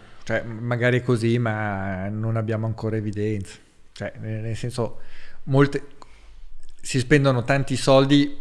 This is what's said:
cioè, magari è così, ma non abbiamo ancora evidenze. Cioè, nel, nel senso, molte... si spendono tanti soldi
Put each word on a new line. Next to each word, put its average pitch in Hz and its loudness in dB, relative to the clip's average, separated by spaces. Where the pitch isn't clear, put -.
cioè, 110 -2
magari 120 0
è - -8
così, 117 2
ma 101 -2
non 110 -4
abbiamo 110 -2
ancora 110 -4
evidenze. 104 -4
Cioè, - -10
nel, 107 -6
nel 110 -6
senso, 120 -4
molte... 139 2
si - -2
spendono 135 4
tanti 139 0
soldi 139 6